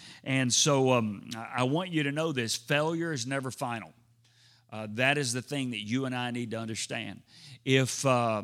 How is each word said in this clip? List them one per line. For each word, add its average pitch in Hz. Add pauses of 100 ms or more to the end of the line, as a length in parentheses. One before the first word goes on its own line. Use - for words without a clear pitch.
(240)
And 131
so, 135
um, 107
I, 113
I 123
want 165
you 156
to 143
know 156
this. 120
Failure 165
is 123
never 135
final. 113 (800)
Uh, 110
that 131
is 131
the 123
thing 135
that 113
you 110
and 127
I 123
need 120
to 113
understand. 110 (440)
If, 135
uh, 120